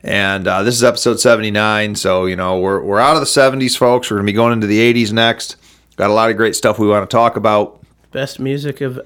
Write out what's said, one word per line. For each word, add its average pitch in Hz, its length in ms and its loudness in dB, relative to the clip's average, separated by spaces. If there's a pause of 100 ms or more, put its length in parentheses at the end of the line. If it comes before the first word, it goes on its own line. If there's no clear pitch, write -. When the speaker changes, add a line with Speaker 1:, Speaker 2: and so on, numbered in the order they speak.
Speaker 1:
and, 98 420 -2
uh, 95 160 0
this 120 140 0
is 117 80 0
episode 117 340 0
seventy-nine. 107 760 0
So, 92 300 0
you 92 100 -4
know, 92 220 -2
we're, 95 220 0
we're 101 200 0
out 143 160 4
of 151 40 0
the 135 60 -4
seventies, 135 480 2
folks. 123 360 2
We're 104 80 -2
gonna 101 80 -2
be 104 60 0
going 117 200 2
into 110 160 -2
the 107 100 2
eighties 117 340 2
next. 113 440 -2 (400)
Got 101 140 0
a - 20 2
lot 113 180 2
of 104 60 -2
great 110 180 0
stuff 110 240 0
we 107 80 2
wanna 104 200 2
talk 117 300 2
about. 107 380 0 (380)
Speaker 2:
Best 135 280 -8
music 139 400 -6
of, 127 260 -6